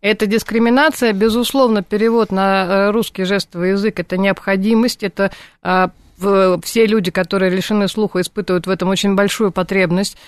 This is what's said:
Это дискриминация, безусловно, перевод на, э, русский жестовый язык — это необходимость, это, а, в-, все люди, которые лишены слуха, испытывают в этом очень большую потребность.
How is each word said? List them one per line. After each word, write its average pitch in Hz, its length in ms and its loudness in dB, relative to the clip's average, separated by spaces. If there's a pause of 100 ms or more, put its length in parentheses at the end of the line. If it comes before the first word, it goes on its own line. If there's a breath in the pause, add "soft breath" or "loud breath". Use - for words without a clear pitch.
Это 214 260 -2
дискриминация, 233 840 0
безусловно, 220 720 0
перевод 220 480 0
на, 190 360 2
э, 196 260 2
русский 202 320 -2
жестовый 185 460 -2
язык — 196 280 0
это 180 180 -6
необходимость, 196 840 0
это, 196 300 -2 (280 loud breath)
а, 185 300 0 (280)
в-, 185 440 2
все 226 240 2
люди, 202 240 0
которые 190 400 0
лишены 196 380 0
слуха, 202 320 -4
испытывают 180 480 -4
в - 20 0
этом 185 200 -2
очень 196 260 0
большую 202 340 0
потребность. 185 680 -2 (120)